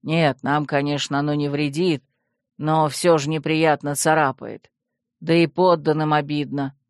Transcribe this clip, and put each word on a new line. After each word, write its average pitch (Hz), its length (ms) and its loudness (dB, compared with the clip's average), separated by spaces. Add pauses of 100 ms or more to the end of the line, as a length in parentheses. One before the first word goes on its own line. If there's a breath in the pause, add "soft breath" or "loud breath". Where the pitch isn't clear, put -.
Нет, 156 400 0
нам, 147 240 -2
конечно, 143 520 -2
оно 147 140 -2
не 147 160 -2
вредит, 147 560 -2 (540)
но 156 300 2
всё 165 280 2
же 143 140 -2
неприятно 156 640 0
царапает. 131 760 -2 (500)
Да 165 120 -2
и 170 140 4
подданным 156 680 2
обидно. 143 640 -4 (140)